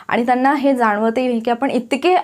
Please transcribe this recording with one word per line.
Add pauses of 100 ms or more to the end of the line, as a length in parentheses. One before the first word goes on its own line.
आणि
त्यांना
हे
जाणवतही
नाही
की
आपण
इतके,